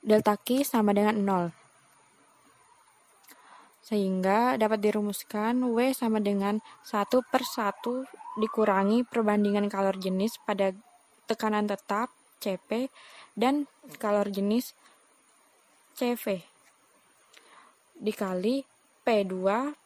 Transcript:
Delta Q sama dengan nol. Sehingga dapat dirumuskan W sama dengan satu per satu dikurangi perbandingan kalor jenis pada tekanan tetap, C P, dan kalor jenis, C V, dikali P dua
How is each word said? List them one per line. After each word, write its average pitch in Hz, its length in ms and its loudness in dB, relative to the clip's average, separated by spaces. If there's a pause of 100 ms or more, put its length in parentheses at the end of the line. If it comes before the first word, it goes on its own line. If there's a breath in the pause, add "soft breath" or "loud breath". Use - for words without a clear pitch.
Delta 214 400 2
Q 262 240 0
sama 208 320 2
dengan 208 240 2
nol. 196 240 2 (2500 loud breath)
Sehingga 202 720 2
dapat 214 240 2
dirumuskan 214 880 -2
W 240 240 2
sama 220 300 0
dengan 202 420 0 (160 loud breath)
satu 220 480 0
per 254 160 0
satu 247 640 -4 (320)
dikurangi 214 640 2
perbandingan 208 640 0
kalor 196 320 0
jenis 190 400 -2
pada 196 320 -2 (560)
tekanan 214 400 -2
tetap, 202 400 -4 (320)
C 190 160 -4
P, 240 320 -6 (480 loud breath)
dan 277 320 0 (320)
kalor 208 320 0
jenis, 202 400 -2 (1200 soft breath)
C 240 240 -2
V, 196 240 -4 (1600 loud breath)
dikali 208 640 -2 (400)
P 208 240 2
dua 196 580 -2